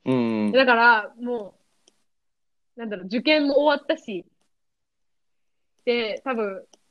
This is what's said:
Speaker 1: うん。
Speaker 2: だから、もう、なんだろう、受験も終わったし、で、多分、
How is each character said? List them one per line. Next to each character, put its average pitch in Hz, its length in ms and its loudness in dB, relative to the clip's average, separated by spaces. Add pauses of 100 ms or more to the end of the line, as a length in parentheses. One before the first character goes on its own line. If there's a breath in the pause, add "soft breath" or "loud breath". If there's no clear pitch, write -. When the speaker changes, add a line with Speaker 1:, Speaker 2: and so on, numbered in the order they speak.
Speaker 1:
う 131 80 0 (340)
ん。 208 40 0
Speaker 2:
だ 262 140 4
か 247 80 4
ら、 226 460 2
も 240 340 -8 (1200)
う、 240 40 -18
な 233 60 -10
ん 214 40 -10
だ 208 60 -6
ろ 185 60 -14
う、 185 40 -14
受 220 160 -4
験 302 260 2
も 285 160 2
終 294 120 4
わ 285 60 -12
っ - 60 -14
た 320 120 0
し、 185 240 -10 (1600)
で、 233 400 -2
多 269 100 -4
分、 202 300 -6 (260)